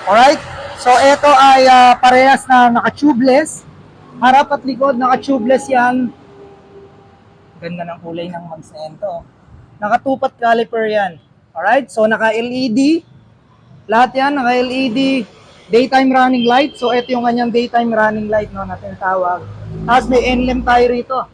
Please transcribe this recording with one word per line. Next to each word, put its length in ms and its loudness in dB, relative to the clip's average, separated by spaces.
Alright? 320 4
So, 240 0
ito 320 4
ay, 320 6
ah, 320 6
parehas 480 4
na 240 4
naka-tubeless. 960 0
Harap 320 2
at 160 -6
likod, 320 -2
naka-tubeless 720 -2
yan. 400 0
Ganda 240 -12
ng 160 -16
kulay 240 -10
ng 240 -14
mags 240 -20
na 80 -20
yan 160 -16
to. 160 -8
Naka-two-pot 560 -4
caliper 560 -2
yan. 240 -4
Alright? 320 -2
So, 160 -4
naka-L 480 -2
E 160 -4
D. 120 -2
Lahat 240 2
yan, 240 -2
naka-L 320 0
E 240 -4
D. 80 -4
Daytime 400 2
running 400 2
light. 240 0
So, 160 -4
ito 240 -2
yung 80 -4
kanyang 320 -2
daytime 400 -4
running 320 -2
light, 240 -4
no, 160 -12
na 80 -12
tinatawag. 720 -6
Tapos, 240 0
may 240 0
N-lem 320 -4
tayo 240 2
rito. 260 -6